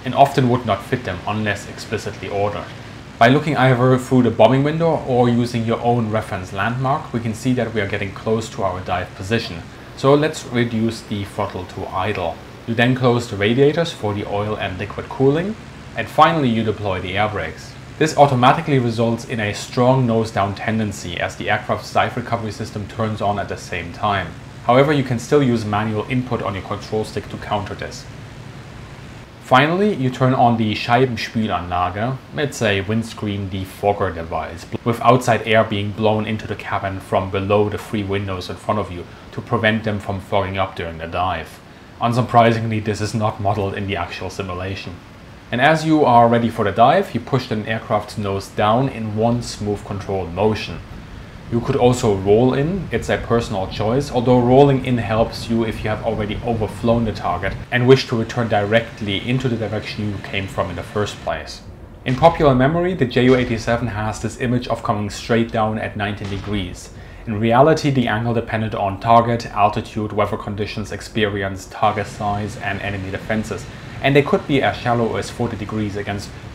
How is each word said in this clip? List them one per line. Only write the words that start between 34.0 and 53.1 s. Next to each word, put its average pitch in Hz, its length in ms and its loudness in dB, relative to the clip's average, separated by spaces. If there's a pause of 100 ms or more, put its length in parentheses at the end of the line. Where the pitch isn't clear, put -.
device, 82 500 -8 (180)
with 113 200 0
outside 120 440 4
air 110 180 4
being 104 260 -4
blown 107 360 0
into 110 200 -6
the 104 100 -6
cabin 98 440 -6
from 95 300 -2
below 101 380 2
the 95 80 -4
three - 260 -4
windows 98 460 -4
in 98 80 -10
front 107 240 -2
of 90 100 -6
you 87 140 -10 (280)
to 107 100 -10
prevent 107 420 2
them 104 160 -2
from 95 200 -6
fogging 95 360 -2
up 95 180 -2
during 82 220 -8
the 80 100 -10
dive. 85 540 -4 (400)
Unsurprisingly, 113 840 4
this 104 200 -2
is 107 100 -2
not 107 300 -2
modeled 98 320 0
in 104 120 -6
the 98 100 -2
actual 90 340 -6
simulation. 92 680 -8 (560)
And 120 80 0
as 151 240 6
you 156 200 4
are 120 240 8
ready 117 200 4
for 107 160 -2
the 101 60 2
dive, 143 420 6
you - 60 -2
push 127 300 -2
the 117 80 -2 (120)
aircraft's 110 480 -4
nose 98 340 -2
down 113 380 2
in 110 280 -6
one 117 260 2
smooth 104 420 -4
controlled 98 480 -6
motion. 98 460 0 (720)
You 117 100 0
could 131 140 0
also 120 400 4
roll 107 400 4
in, 156 380 -2
it's 113 160 -2
a 107 80 2